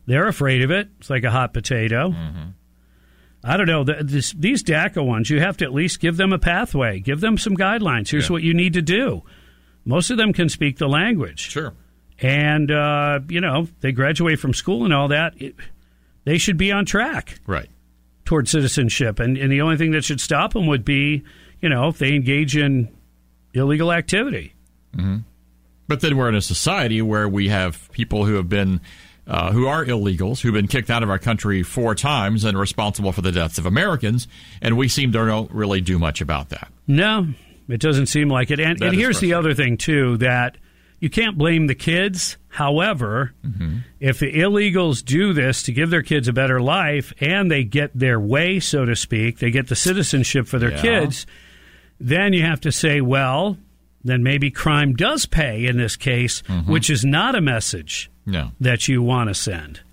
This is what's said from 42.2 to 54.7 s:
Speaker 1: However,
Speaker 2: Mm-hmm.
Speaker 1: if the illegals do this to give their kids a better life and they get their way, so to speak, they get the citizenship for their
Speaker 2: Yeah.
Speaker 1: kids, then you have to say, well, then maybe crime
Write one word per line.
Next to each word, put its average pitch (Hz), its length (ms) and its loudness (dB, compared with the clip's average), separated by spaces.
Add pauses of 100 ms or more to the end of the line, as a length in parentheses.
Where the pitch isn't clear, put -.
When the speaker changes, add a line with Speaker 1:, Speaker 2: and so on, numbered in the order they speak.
Speaker 1:
However, 143 840 -2 (140)
Speaker 2:
Mm-hmm. 90 320 -4 (220)
Speaker 1:
if 135 180 0
the 139 140 -2
illegals 185 720 2
do 180 280 2
this 131 320 0
to 127 80 -2
give 151 180 0
their 165 120 2
kids 139 260 0
a 127 40 2
better 131 280 0
life 147 600 -2
and 180 300 0
they 139 140 0
get 139 340 -2
their 123 220 2
way, 160 400 0
so 139 240 0
to 117 120 0
speak, 117 420 -2
they 120 120 0
get 131 180 0
the 123 80 -2
citizenship 147 720 0
for 131 120 -2
their 120 140 2
Speaker 2:
Yeah. 143 100 -4
Speaker 1:
kids, 180 440 0 (760)
then 175 320 2
you 175 100 4
have 160 200 0
to 147 100 0
say, 147 280 2
well, 135 560 2 (480)
then 123 180 2
maybe 139 280 2
crime 147 440 2